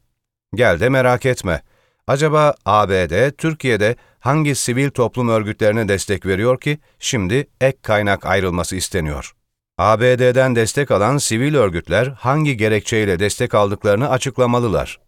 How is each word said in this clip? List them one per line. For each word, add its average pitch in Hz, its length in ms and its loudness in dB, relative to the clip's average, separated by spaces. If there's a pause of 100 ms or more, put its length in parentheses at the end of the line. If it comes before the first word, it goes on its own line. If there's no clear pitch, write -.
(540)
Gel 107 260 2
de 113 80 2
merak 127 380 0
etme. 98 360 -2 (440)
Acaba 147 480 2 (100)
A 104 240 2
B 92 220 0
D 113 200 2
Türkiye'de 123 680 -2 (240)
hangi 147 340 0
sivil 131 360 -2
toplum 120 380 -2
örgütlerine 107 600 0
destek 98 380 -2
veriyor 107 340 0
ki 147 180 -4 (200)
şimdi 113 500 -2 (120)
ek 131 220 0
kaynak 104 440 0
ayrılması 92 500 -2
isteniyor? 78 580 -6 (440)
A 104 220 2
B 127 180 4
D'den 127 380 2
destek 117 340 -2
alan 110 280 2
sivil 131 360 -2
örgütler 98 520 0
hangi 139 500 -2
gerekçeyle 107 640 0
destek 104 360 -2
aldıklarını 104 560 0
açıklamalılar. 120 960 -2